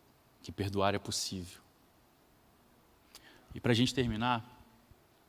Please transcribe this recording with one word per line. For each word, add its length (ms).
que 80
perdoar 440
é 40
possível. 600
E 60
pra 140
gente 200
terminar, 600